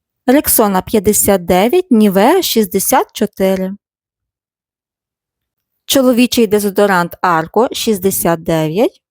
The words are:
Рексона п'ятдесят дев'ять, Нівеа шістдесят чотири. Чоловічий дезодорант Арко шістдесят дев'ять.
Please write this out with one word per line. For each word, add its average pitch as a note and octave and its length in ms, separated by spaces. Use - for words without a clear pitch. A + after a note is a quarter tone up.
Рексона A3+ 560
п'ятдесят G3 640
дев'ять, A3+ 460
Нівеа G#3+ 500
шістдесят A3 720
чотири. F#3+ 600
Чоловічий B3 600
дезодорант G3+ 760
Арко F3 500
шістдесят F#3 720
дев'ять. E3 680